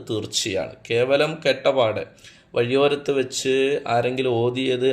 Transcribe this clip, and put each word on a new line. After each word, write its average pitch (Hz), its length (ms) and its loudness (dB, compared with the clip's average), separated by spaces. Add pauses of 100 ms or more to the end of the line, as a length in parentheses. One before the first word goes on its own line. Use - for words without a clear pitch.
തീർച്ചയാണ്. 104 800 -4
കേവലം 139 540 0
കേട്ടപാടെ 131 680 0 (480)
വഴിയോരത്ത് 139 600 2
വെച്ച് 131 420 -2 (340)
ആരെങ്കിലും 123 460 0
ഓതിയത്, 123 600 0